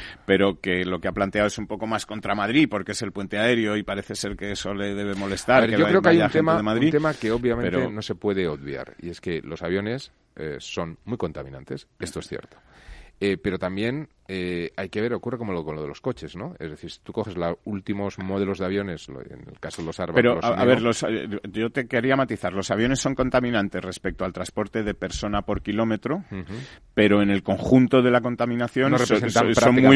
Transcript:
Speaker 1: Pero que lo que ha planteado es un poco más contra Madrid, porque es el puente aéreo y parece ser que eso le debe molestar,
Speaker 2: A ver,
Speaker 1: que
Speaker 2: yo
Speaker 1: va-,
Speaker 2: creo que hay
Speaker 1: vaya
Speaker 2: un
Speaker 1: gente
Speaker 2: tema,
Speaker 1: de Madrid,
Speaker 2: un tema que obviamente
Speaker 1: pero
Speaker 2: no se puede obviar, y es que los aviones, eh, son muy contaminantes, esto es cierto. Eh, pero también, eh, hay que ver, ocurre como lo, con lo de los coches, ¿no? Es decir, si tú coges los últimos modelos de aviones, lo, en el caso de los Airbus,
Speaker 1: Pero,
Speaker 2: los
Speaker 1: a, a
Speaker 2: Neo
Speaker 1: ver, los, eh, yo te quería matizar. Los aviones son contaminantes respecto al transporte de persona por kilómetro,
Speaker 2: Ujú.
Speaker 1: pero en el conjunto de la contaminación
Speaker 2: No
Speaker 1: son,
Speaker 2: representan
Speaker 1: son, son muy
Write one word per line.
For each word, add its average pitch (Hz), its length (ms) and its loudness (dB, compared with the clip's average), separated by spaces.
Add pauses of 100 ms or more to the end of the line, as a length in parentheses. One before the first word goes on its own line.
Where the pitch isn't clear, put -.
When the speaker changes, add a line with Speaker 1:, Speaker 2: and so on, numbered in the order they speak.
(260)
Speaker 1:
Pero 98 340 4
que 90 240 0
lo 90 160 -2
que 92 60 -6
ha 90 60 -2
planteado 101 340 0
es 101 100 -4
un 107 120 -8
poco 107 180 -6
más 110 180 -4
contra 104 300 -6
Madrid, 113 340 4
porque 101 220 -4
es 95 120 -6
el 101 100 -6
puente 101 260 -6
aéreo 113 380 2
y 104 80 -2
parece 101 320 -6
ser 101 200 -6
que 101 140 -8
eso 98 240 -6
le 101 180 -4
debe 101 220 -4
molestar, 98 440 2
Speaker 2:
A - 20 8
ver, 117 100 2
Speaker 1:
que 107 60 2
Speaker 2:
yo - 80 6
Speaker 1:
va-, - 60 4
Speaker 2:
creo 185 120 6
que 185 60 4
hay 170 80 8
Speaker 1:
vaya 165 80 6
Speaker 2:
un - 60 2
Speaker 1:
gente 160 100 2
Speaker 2:
tema, 160 160 2
Speaker 1:
de 160 80 0
Madrid, 113 220 2
Speaker 2:
un 160 40 4
tema 151 240 2
que 110 160 -2
obviamente 117 460 0
Speaker 1:
pero - 160 0
Speaker 2:
no 104 100 -8
se 101 140 -6
puede 95 320 0
obviar, 69 520 -8
y 87 100 -10
es 85 100 -14
que 82 220 -4
los 80 200 -10
aviones, 101 480 -4 (240)
eh, 73 240 -8
son 85 460 -8
muy 101 120 -6
contaminantes, 69 680 -10 (140)
esto - 180 -8
es - 80 -10
cierto. - 300 -12 (640)
Eh, 98 200 0
pero 92 200 -4
también, 110 480 -4 (180)
eh, 90 500 -6
hay 95 120 -8
que 104 120 -6
ver, 117 140 -2
ocurre 120 240 -6
como 110 140 -6
lo, 85 120 -4
con 78 120 -8
lo 76 60 -8
de 73 60 -6
los 71 120 -12
coches, 101 340 -8
¿no? 101 240 -12
Es 80 100 -10
decir, 78 220 -14
si - 100 -18
tú - 120 -14
coges 104 240 -6
los 85 280 -2
últimos 101 540 -6
modelos 98 400 -2
de 95 60 -2
aviones, 95 440 -4
lo, 67 120 -14
en 64 280 -18
el 67 120 -20
caso 78 220 -10
de 80 40 -6
los 82 140 -8
Airbus, 85 160 -2
Speaker 1:
Pero, 120 180 6
Speaker 2:
los - 100 -2
Speaker 1:
a, 117 40 2
a 120 80 2
Speaker 2:
Neo 123 100 2
Speaker 1:
ver, 123 160 6
los, 117 220 0
eh, 110 240 -2 (240)
yo 113 180 -2
te 123 160 -4
quería 131 300 2
matizar. 107 360 -2
Los 95 200 -2
aviones 120 260 2
son 139 160 -2
contaminantes 120 680 0
respecto 92 400 -6
al 92 80 -4
transporte 101 500 -4
de 101 120 -2
persona 101 480 -4
por 104 200 -4
kilómetro, 113 680 -2
Speaker 2:
Ujú. 95 240 -10 (380)
Speaker 1:
pero 104 300 6
en 101 80 4
el 98 140 0
conjunto 127 580 4
de 123 80 4
la 123 100 4
contaminación 120 720 0
Speaker 2:
No 127 80 4
Speaker 1:
son, 120 80 4 (140)
Speaker 2:
representan 113 340 4
Speaker 1:
son, - 0 -
son 123 220 6
muy 131 60 6 (140)